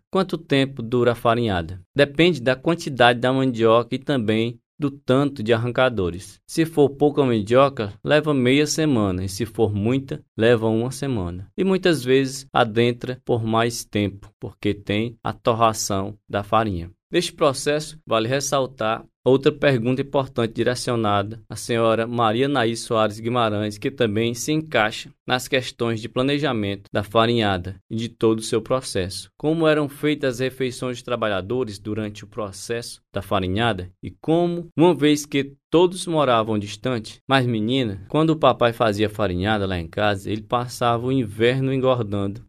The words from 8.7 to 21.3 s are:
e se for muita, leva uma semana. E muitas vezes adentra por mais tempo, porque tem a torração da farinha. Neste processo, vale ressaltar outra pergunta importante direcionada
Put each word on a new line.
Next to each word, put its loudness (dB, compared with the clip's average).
e -6
se -6
for 0
muita, -2
leva 4
uma 0
semana. -6
E -2
muitas 2
vezes 2
adentra 2
por 0
mais 0
tempo, -4
porque -4
tem -4
a -4
torração 0
da -4
farinha. -2
Neste -2
processo, -2
vale 0
ressaltar -2
outra 4
pergunta 0
importante -2
direcionada -2